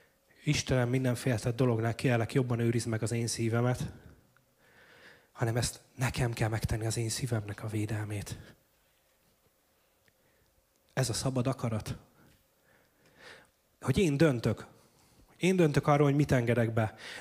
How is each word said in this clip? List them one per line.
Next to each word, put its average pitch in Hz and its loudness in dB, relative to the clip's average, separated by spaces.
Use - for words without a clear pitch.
Istenem, 131 0
mindenféle 123 0
dolognál 113 0
kérlek, 120 0
jobban 123 0
őrizd 117 0
meg 113 -2
az 117 -2
én 117 -2
szívemet, 117 0
hanem 113 -2
ezt - -4
nekem 120 -2
kell 113 -2
megtenni, 110 -2
az 110 -2
én 117 -2
szívemnek 107 -4
a 113 -8
védelmét. 104 -4
Ez 127 0
a 117 -2
szabad 127 -2
akarat. 113 -4
Hogy - 0
én 160 2
döntök. 127 2
Én 185 2
döntök 147 4
arról, 147 6
hogy 139 4
mit 147 2
engedek 117 2
be. 110 0